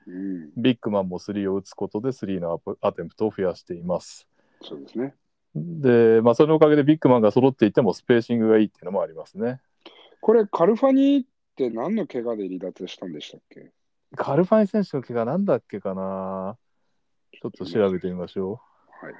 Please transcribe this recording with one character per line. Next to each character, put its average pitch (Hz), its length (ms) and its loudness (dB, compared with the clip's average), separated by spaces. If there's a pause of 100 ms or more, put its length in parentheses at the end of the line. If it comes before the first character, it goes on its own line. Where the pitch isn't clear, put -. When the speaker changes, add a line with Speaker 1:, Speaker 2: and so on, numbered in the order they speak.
Speaker 1:
う - 40 -20
ん。 90 460 -10
Speaker 2:
ビ 123 180 0
ッ - 40 -10
グ 113 120 -8
マ 101 100 0
ン 95 80 -4
も 90 100 -8
ス - 140 -10
リ 101 120 -4
ー 95 60 -2
を 95 40 0
打 98 80 -4
つ - 100 -20
こ 98 160 -8
と 107 140 -6
で、 131 100 -4
ス 113 140 -10
リ 95 120 -4
ー - 20 -4
の 85 120 -4
ア 82 60 -6
プ-、 - 240 -10
ア 101 100 -2
テ 90 100 -12
ン 82 60 -12
プ - 80 -20
ト 110 120 -2
を 101 60 -6
増 98 100 -4
や 87 100 -2
し - 80 -18
て 90 120 -12
い 85 100 -14
ま 87 160 -4
す。 - 280 -20 (340)
Speaker 1:
そ - 140 -16
う 71 40 -16
で 69 80 -20
す - 100 -10
ね。 135 160 -6 (400)
Speaker 2:
で、 127 680 4
ま 117 120 4
あ、 - 20 4
そ 156 120 -2
の 156 100 2
お - 20 2
か 156 100 6
げ 151 80 6
で 147 60 2
ビ 151 140 4
ッ - 20 -14
グ - 100 2
マ 123 120 6
ン - 20 2
が 104 80 6
揃 127 180 4
っ 131 60 0
て - 100 2
い 104 80 2
て - 80 2
も 98 140 2
ス - 80 -16
ペ 120 160 4
ー - 20 4
シ 120 140 -4
ン 117 60 0
グ 110 80 2
が 110 100 6
い 110 60 6
い - 20 -2
っ - 20 -8
て - 120 -18
い - 20 -20
う - 20 -20
の 90 80 -8
も 98 80 -2
あ 82 60 -4
り 80 80 -14
ま 80 100 -14
す - 140 -20
ね。 123 240 -6 (580)
Speaker 1:
こ 220 140 2
れ、 226 100 4
カ 175 220 2
ル 220 100 4
フ 269 120 2
ァ - 20 4
ニ 277 300 4
っ 254 40 -6 (320)
て 127 140 -2
何 143 240 -4
の 190 120 -2
怪 123 160 -8
我 117 140 -4
で 101 100 -6
離 92 120 -8
脱 90 280 -10
し - 120 -16
た - 80 -12
ん 85 80 -12
で 73 80 -12
し - 80 -16
た - 80 -20
っ - 100 -20
け？ - 220 -20 (440)
Speaker 2:
カ - 220 -2
ル 175 80 4
フ 202 100 2
ァ 220 60 4
ニ 208 60 2
選 202 180 -2
手 147 140 -8
の 123 40 -6
怪 120 140 -6
我 113 80 0
な 139 140 -2
ん 101 80 -2
だ 135 100 2
っ 110 100 -4
け 104 140 -10
か 98 140 -6
な？ 95 640 -8 (760)
ち - 140 -16
ょ - 20 -6
っ - 40 -8
と - 120 -12
調 98 260 0
べ 92 80 -2
て 92 100 -6
み 90 60 -6
ま 87 140 -8
し - 100 -12
ょ 98 220 -6 (420)
う。 - 40 -16
Speaker 1:
は 143 40 -16
い。 - 100 -18